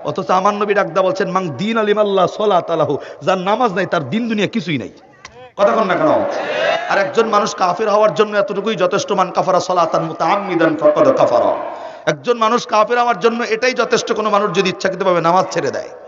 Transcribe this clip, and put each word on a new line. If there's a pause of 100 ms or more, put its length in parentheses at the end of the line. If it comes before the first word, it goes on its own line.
অথচ
আমার
নবী
ডাক
দা
বলছেন,
"মাং
দিন
আলিম
আল্লাহ
সলাত
আলাহু", (240)
যার
নামাজ
নাই
তার
দিন
দুনিয়া
কিছুই
নাই। (680)
কথা
কন
না
কেন? (840)
আর
একজন
মানুষ
কাফের
হওয়ার
জন্য
এতটুকুই
যথেষ্ট,
"মান
কাফারা
সলাতান
মুতাআম্মিদান
ফাকাদ
কাফারা।" (500)
একজন
মানুষ
কাফের
হওয়ার
জন্য
এটাই
যথেষ্ট,
কোনো
মানুষ
যদি
ইচ্ছাকৃতভাবে
নামাজ
ছেড়ে
দেয়। (180)